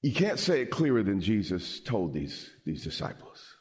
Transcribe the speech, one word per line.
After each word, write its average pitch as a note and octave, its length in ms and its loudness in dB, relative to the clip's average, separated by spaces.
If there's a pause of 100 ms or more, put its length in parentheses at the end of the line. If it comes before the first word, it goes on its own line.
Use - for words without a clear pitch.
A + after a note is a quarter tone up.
You C3 120 0
can't - 240 2
say D#3 240 2
it A#2+ 80 -2
clearer C3+ 320 4
than G2 180 2
Jesus F#2 600 0
told F#2 340 -2
these, C#2+ 380 -8 (140)
these - 180 -6
disciples. - 760 -10